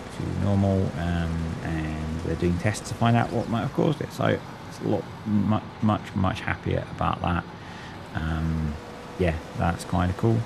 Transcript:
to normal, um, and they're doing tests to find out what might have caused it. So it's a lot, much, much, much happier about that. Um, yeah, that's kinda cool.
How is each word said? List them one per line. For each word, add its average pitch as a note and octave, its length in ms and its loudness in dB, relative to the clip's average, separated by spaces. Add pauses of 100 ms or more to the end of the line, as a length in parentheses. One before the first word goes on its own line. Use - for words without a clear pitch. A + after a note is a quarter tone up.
(160)
to F2+ 280 -2
normal, G2 540 4
um, E2 640 0
and D#2 640 -2
they're D#2+ 120 -2
doing F2 220 4
tests - 300 0
to A2 60 -6
find A#2 220 6
out - 160 4
what A2+ 160 0
might A2+ 120 0
have C3+ 140 -2
caused - 260 2
it. - 120 -6
So A2 260 2 (300)
it's - 120 -12
a A2 80 -2
lot, G#2+ 160 2 (220)
much, G#2 360 4 (200)
much, G#2+ 340 2
much F#2 240 2
happier - 440 -2 (120)
about E2 260 0
that. F2 220 0 (680)
Um, D#2+ 600 0 (440)
yeah, E2+ 160 2 (220)
that's F#2 280 0
kinda F2+ 340 2
cool. A2+ 280 4